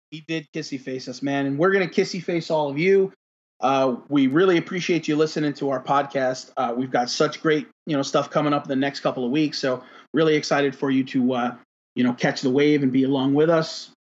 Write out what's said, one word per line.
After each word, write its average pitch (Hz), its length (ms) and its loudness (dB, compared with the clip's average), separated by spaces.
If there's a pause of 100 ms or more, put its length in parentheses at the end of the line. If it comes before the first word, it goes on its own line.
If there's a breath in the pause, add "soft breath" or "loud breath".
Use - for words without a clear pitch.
He 156 160 -16
did 160 300 -6
kissy 151 240 -8
face 131 300 -10
us, 123 120 -12
man, 139 240 -2
and 139 140 -2
we're 185 120 4
gonna 190 160 2
kissy 185 360 -2
face 170 260 -4
all 151 200 0
of 139 100 -4
you. 190 320 4 (480)
Uh, 135 380 2 (100)
we 139 200 4
really 175 300 4
appreciate 170 500 -2
you 151 100 0
listening 151 380 0
to 143 140 -4
our 127 140 -4
podcast. 135 720 -2
Uh, 120 220 -2
we've 127 140 -4
got 123 180 0
such - 320 -2
great, 151 260 0 (180)
you 156 120 -2
know, 139 60 0
stuff - 260 0
coming 147 240 0
up 143 100 -2
in 151 60 -12
the 135 80 -2
next 139 240 -2
couple 131 240 -2
of 120 60 -2
weeks, 147 280 0
so 127 240 -2 (300 loud breath)
really 156 220 4
excited 143 400 0
for 139 140 -2
you 135 140 2
to, 127 300 0
uh, 123 220 -2 (400)
you - 100 2
know, 123 80 2
catch 139 280 -2
the 139 80 0
wave 143 340 4
and 131 100 2
be 135 100 2
along 135 300 0
with 151 160 4
us. 160 420 -2 (120)